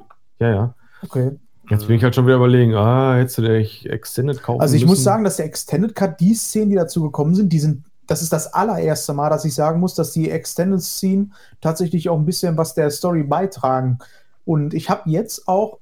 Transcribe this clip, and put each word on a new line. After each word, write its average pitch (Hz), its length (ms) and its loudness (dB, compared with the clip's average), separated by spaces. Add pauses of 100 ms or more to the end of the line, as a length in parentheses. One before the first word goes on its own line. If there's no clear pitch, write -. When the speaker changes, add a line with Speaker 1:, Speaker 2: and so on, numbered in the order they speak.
(400)
Speaker 1:
Ja, 117 100 2
ja. 113 240 0 (300)
Speaker 2:
Okay. 131 280 -4 (380)
Speaker 1:
Jetzt 107 180 0
bin 113 100 4
ich 107 80 2
halt 123 100 2
schon 127 100 4
wieder 131 120 6
überlegen, 123 380 6
ah, 127 420 4
hättest 127 220 0
du - 20 0
dir 110 140 2
echt 110 300 -4
Extended 127 560 -6
kaufen 123 200 -4
Speaker 2:
Also 135 160 4
ich 120 60 4
muss 170 80 6
Speaker 1:
müssen? 196 120 4
Speaker 2:
sagen, 214 220 2
dass 185 100 -2
der 160 120 -4
Extended 180 460 -4
Cut, 175 280 -4
die 214 140 4
Szenen, 214 340 -2
die 196 80 2
dazu 170 260 -2
gekommen 151 320 0
sind, 196 160 2
die 160 80 2
sind, 147 240 -2 (240)
das 160 140 -2
ist 165 100 -6
das 160 220 -4
allererste 165 600 -2
Mal, 143 160 -2
dass 156 140 0
ich 151 100 -2
sagen 160 280 0
muss, 180 120 -2
dass 160 200 -4
die 160 180 0
Extended 175 500 -2
Scene 196 500 -2 (280)
tatsächlich 160 480 -2
auch 170 100 0
ein 151 80 0
bisschen 175 300 -2
was 160 200 -2
der 151 160 0
Story 165 320 -2
beitragen. 131 760 -2 (460)
Und 156 280 -2
ich 160 160 -6
hab - 160 -2
jetzt 160 420 -4
auch, 202 340 0